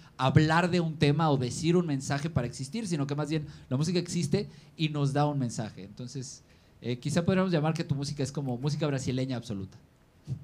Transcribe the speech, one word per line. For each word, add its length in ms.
hablar 520
de 80
un 180
tema 320
o 80
decir 380
un 100
mensaje 440
para 180
existir, 400
sino 180
que 100
más 140
bien 160
la 80
música 220
existe 500
y 140
nos 240
da 140
un 100
mensaje. 460
Entonces, 580
eh, 160
quizá 280
podríamos 260
llamar 240
que 80
tu 120
música 280
es 80
como 260
música 300
brasileña 500
absoluta. 400